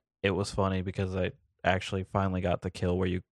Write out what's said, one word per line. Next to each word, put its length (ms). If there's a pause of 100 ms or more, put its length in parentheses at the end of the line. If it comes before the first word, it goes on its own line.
(220)
it 100
was 200
funny 320
because 320
I 160 (340)
actually 380
finally 360
got 220
the 80
kill 280
where 100
you 140 (100)